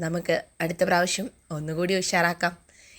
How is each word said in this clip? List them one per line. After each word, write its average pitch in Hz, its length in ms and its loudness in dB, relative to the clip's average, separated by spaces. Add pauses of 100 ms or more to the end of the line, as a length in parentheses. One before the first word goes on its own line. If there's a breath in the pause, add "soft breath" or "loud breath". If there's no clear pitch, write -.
നമുക്ക് 165 360 0 (240)
അടുത്ത 170 240 -2
പ്രാവശ്യം 180 420 2 (300)
ഒന്നുകൂടി 160 440 -2
ഉഷാറാക്കാം. 175 540 0 (440 loud breath)